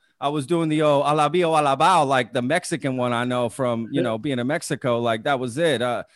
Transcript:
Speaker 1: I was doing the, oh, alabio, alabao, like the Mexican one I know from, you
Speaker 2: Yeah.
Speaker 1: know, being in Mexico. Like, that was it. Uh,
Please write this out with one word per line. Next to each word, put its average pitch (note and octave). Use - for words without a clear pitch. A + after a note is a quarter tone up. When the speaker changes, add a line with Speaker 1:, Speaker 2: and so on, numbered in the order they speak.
Speaker 1:
I C#3+
was D3
doing E3+
the, D3+
oh, C#3+
alabio, D3+
alabao, D3+
like B2+
the B2+
Mexican C#3
one B2
I A#2+
know B2
from, A#2+
you C#3
Speaker 2:
Yeah. C3+
Speaker 1:
know, A2+
being B2+
in A#2+
Mexico. C3+
Like, A2+
that C#3
was B2
it. C#3
Uh, A#2